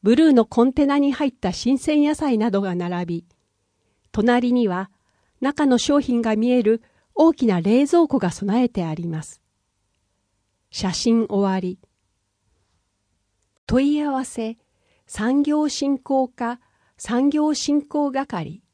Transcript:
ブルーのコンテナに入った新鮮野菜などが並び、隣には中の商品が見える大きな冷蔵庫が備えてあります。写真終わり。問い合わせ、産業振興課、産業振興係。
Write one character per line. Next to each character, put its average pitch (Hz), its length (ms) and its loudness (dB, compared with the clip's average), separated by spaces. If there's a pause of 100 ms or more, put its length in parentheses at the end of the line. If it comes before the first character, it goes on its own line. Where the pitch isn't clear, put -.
ブ 214 120 4
ル 311 120 4
ー 302 60 6
の 233 120 6
コ 233 200 2
ン 262 80 2
テ 294 140 2
ナ 285 120 2
に 285 140 2
入 285 160 -2
っ - 40 -4
た 180 200 -6
新 254 260 -2
鮮 302 260 2
野 302 100 0
菜 277 240 -2
な 220 120 0
ど 196 100 0
が 190 140 -4
並 175 320 -4
び、 170 180 -8 (880)
隣 240 400 2
に 247 160 2
は 185 220 -6 (500)
中 285 260 0
の 254 120 4
商 285 220 2
品 247 220 -2
が 220 140 0
見 226 160 0
え 247 100 2
る 220 180 2 (340)
大 320 180 4
き - 140 -2
な 185 140 2
冷 233 280 2
蔵 339 180 4
庫 269 120 -2
が 185 120 0
備 202 320 -2
え 240 60 0
て 190 160 -4
あ 156 100 -6
り 170 140 -8
ま 160 160 -6
す。 - 160 -20 (1300)
写 190 220 -6
真 226 360 0
終 196 240 0
わ 190 60 -2
り。 185 220 -8 (1900)
問 277 280 2
い 302 60 -2
合 294 120 -4
わ 262 120 -4
せ、 226 340 -8 (480)
産 254 360 -2
業 294 260 0
振 277 300 -2
興 262 300 -2
課、 240 320 -8 (380)
産 254 320 0
業 302 220 0
振 285 300 -2
興 285 300 -4
係。 190 500 -8 (120)